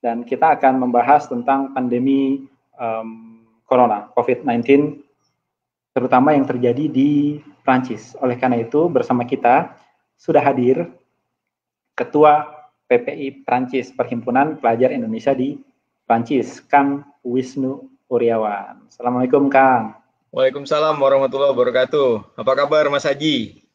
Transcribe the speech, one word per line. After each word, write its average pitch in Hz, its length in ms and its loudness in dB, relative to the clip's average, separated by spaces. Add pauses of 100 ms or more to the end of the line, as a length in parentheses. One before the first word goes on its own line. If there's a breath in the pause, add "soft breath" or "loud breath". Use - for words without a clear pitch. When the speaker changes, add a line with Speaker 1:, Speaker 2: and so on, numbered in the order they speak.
Speaker 1:
Dan 120 240 -4
kita 151 320 0
akan 131 240 2
membahas 123 480 2
tentang 135 480 -4
pandemi, 135 640 -2 (320)
em, 113 360 -8 (600)
corona, 120 480 2
covid 120 240 -2
nineteen, 139 560 2 (960)
terutama 131 400 2
yang 135 160 2
terjadi 123 400 0
di 147 480 0 (240)
Prancis. 127 560 -2
Oleh 127 160 -2
karena 120 320 -2
itu, 147 240 0
bersama 123 400 -2
kita 135 480 0 (400 soft breath)
sudah 147 240 2
hadir 131 480 0 (1040)
Ketua 151 560 2 (400)
P 123 80 4
P 123 160 -2
I 139 320 -10
Prancis, 127 480 -4
Perhimpunan 127 640 -2
Pelajar 120 320 0
Indonesia 117 480 -4
di 139 240 -6 (480)
Prancis, 117 560 -2
Kang 139 400 0 (160)
Wisnu 131 640 -6 (240)
Uriawan. 110 800 -2
Assalamualaikum, 127 640 0
Kang. 127 480 2 (320)
Speaker 2:
Waalaikumsalam 143 640 -2
warahmatullahi 135 560 2
wabarakatuh. 123 880 0
Apa 131 160 0
kabar, 147 320 2
Mas 143 160 -2
Haji? 139 560 -4 (140)